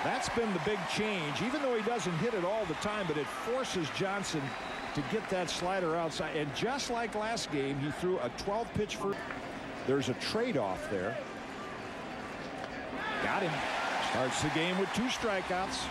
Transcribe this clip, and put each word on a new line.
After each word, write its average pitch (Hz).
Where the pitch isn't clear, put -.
That's 226
been 226
the 170
big 208
change, 180
even 254
though 247
he 220
doesn't 190
hit 226
it 175
all 208
the 160
time, 208
but 151
it 143
forces 226
Johnson 190
to 151
get 208
that 180
slider 180
outside. 160
And 147
just 247
like 233
last 214
game, 139
he 147
threw 180
a 123
twelve 214
pitch 208
for... 196
There's 131
a 123
trade-off 139
there. 98
Got -
him. 165
Starts 123
the 151
game 165
with 190
two 208
strikeouts. 196